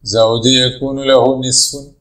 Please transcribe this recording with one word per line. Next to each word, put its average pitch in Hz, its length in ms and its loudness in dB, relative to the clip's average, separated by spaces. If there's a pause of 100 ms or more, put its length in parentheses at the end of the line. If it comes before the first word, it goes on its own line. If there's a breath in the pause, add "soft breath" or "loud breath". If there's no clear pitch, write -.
زوج 113 420 0
يكون 131 580 -2
له 131 360 2
نصف. 139 600 -4